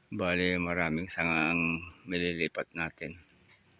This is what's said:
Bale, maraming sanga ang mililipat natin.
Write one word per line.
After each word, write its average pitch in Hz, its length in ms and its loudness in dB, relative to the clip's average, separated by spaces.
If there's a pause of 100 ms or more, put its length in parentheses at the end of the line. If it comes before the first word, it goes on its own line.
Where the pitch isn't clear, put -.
(120)
Bale, 90 480 2
maraming 87 480 0
sanga 82 420 2
ang 85 300 0 (260)
mililipat 87 680 -2
natin. 80 400 -6 (640)